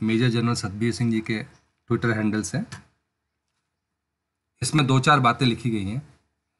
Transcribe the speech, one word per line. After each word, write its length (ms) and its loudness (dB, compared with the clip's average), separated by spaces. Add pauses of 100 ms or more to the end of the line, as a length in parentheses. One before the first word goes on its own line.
मेजर 260 2
जनरल 260 0
सतबीर 380 -4
सिंह 180 -2
जी 100 0
के 220 -6 (480)
Twitter 260 0
हैंडल 260 0
से। 160 -6 (2000)
इसमें 240 2
दो 140 4
चार 200 6
बातें 260 2
लिखी 240 0
गई 140 -2
हैं, 180 -6 (580)